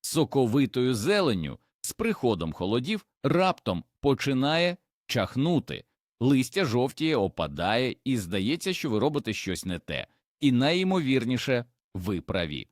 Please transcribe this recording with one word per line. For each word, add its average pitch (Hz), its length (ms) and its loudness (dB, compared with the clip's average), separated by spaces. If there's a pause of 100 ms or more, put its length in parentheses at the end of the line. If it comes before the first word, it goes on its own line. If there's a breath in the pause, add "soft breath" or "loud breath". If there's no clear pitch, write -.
соковитою 127 920 2
зеленню, 113 640 0 (220)
з - 120 -8
приходом 113 600 0
холодів 127 540 -4 (160)
раптом 165 640 0 (160)
починає 143 760 2 (300)
чахнути? 123 800 0 (360)
Листя 135 440 2
жовтіє, 135 520 0
опадає, 95 880 0
і 131 120 0
здається, 104 560 -2
що 165 180 -4
ви 107 80 2
робите 135 340 -2
щось 95 320 -6
не 90 140 -4
те. 71 280 -8 (340)
І 139 120 4
найімовірніше, 131 1120 0 (300)
ви 92 260 -4
праві. 78 520 -4